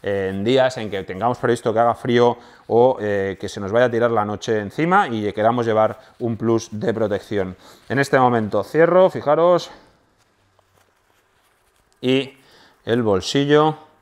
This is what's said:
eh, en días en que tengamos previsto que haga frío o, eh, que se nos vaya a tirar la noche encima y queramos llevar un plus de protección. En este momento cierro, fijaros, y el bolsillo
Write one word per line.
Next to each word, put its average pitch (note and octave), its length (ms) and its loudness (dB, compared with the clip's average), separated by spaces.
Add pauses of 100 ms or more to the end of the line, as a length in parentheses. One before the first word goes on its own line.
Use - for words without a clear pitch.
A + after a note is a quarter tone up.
eh, G2 260 -2
en G2 160 -6
días B2+ 320 0
en A2 120 -10
que F#2+ 140 -8
tengamos G#2 340 -4
previsto A#2 360 -2
que A2 60 0
haga A#2 160 2
frío A#2+ 420 2 (300)
o, A#2+ 340 4
eh, G2 380 -2
que G2+ 100 -10
se - 100 -12
nos G2 140 -6
vaya B2 140 2
a A#2 40 -2
tirar A#2 200 0
la A2 120 0
noche G#2+ 360 -4
encima E3 500 0
y G#2+ 240 -4
queramos A#2 320 0
llevar A2 340 0 (200)
un A#2 180 -4
plus A2+ 340 -2
de A#2 220 -4
protección. G2+ 640 -4 (320)
En C#3 100 -2
este C#3 200 0
momento A2 440 0
cierro, E3+ 460 4
fijaros, D#3+ 640 0 (2250)
y C3 380 -2 (480)
el A#2+ 180 0
bolsillo C#3+ 720 2 (240)